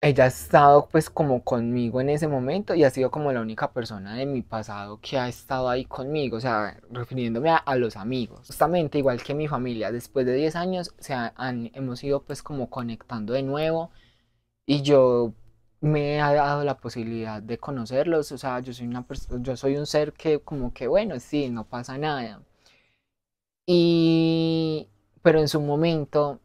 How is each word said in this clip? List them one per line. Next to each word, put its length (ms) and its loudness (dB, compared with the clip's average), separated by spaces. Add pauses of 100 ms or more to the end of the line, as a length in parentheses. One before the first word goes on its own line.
Ella 240 6
ha 20 6
estado 600 6
pues 200 2
como 340 0
conmigo 560 0
en 100 0
ese 180 0
momento 480 -2
y 80 6
ha 80 8
sido 200 0
como 200 -2
la 100 -2
única 320 -6
persona 420 -8
de 120 -6
mi 160 -4
pasado 580 -10
que 160 -6
ha 100 -2
estado 400 -4
ahí 180 -2
conmigo, 520 -4
o 40 -4
sea, 380 -2 (120)
refiriéndome 580 -2
a, 80 6
a 180 0
los 220 -2
amigos. 500 -8
Justamente 520 0
igual 240 0
que 100 -6
mi 140 -4
familia, 440 -4
después 360 -2
de 80 0
diez 200 0
años 440 -6
se 140 -8
ha-, 220 -6
han, 380 -6
hemos 300 -8
ido 200 0
pues 200 -12
como 260 -8
conectando 640 -8
de 100 0
nuevo 460 -2 (760)
y 160 2
yo 500 6 (480)
me 340 0
he 40 0
dado 440 2
la 140 -2
posibilidad 640 -8
de 180 -8
conocerlos, 720 -2
o 60 -10
sea, 240 -6
yo 120 -10
soy 140 -10
una 200 -8
pers-, 340 -8
yo 160 -4
soy 200 0
un 100 -4
ser 260 0
que 280 0
como 320 -6
que 140 -6
bueno, 320 0
sí, 300 -4
no 160 -6
pasa 320 -10
nada. 440 -6 (1300)
Y, 1200 4 (340)
pero 180 6
en 80 2
su 140 0
momento 840 0